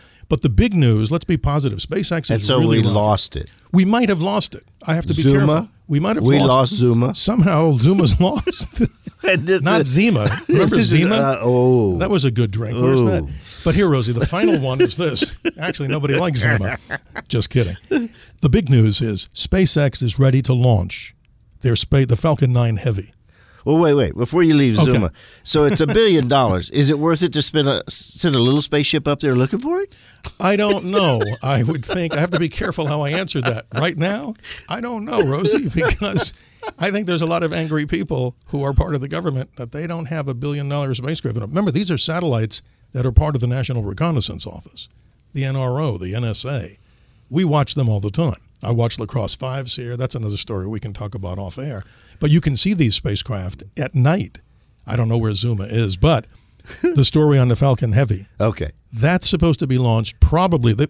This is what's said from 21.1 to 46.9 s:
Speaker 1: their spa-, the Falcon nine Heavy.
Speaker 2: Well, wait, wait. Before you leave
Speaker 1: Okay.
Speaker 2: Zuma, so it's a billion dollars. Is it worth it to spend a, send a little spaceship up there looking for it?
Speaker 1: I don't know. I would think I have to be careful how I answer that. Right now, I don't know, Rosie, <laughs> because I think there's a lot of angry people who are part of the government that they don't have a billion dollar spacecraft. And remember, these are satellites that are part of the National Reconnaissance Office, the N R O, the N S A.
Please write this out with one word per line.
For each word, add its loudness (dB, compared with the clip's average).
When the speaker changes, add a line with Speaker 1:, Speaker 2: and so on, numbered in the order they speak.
Speaker 1:
their 0
spa-, 2
the 0
Falcon 0
nine 2
Heavy. -4
Speaker 2:
Well, 4
wait, 6
wait. 2
Before 0
you 6
leave 4
Speaker 1:
Okay. 4
Speaker 2:
Zuma, 0
so 2
it's 2
a 2
billion 2
dollars. 2
Is 2
it 2
worth 0
it -2
to -2
spend 0
a, -2
send -2
a 2
little 2
spaceship -2
up -2
there 0
looking 0
for -4
it? -12
Speaker 1:
I 0
don't 0
know. 0
I 0
would -2
think -4
I -2
have -2
to 0
be -2
careful -6
how -2
I -4
answer -4
that. -4
Right -4
now, -4
I -6
don't -8
know, -2
Rosie, 0
<laughs> -6
because -2
I -2
think -4
there's -2
a -2
lot -2
of -2
angry -4
people -4
who -6
are -2
part -2
of -2
the -8
government -6
that -14
they -8
don't -10
have -6
a -4
billion -6
dollar -4
spacecraft. -6
And -6
remember, -2
these -2
are 0
satellites -2
that -2
are 0
part 4
of 0
the -2
National -4
Reconnaissance -4
Office, -18
the -4
N -4
R -4
O, -4
the -8
N -4
S -4
A. -8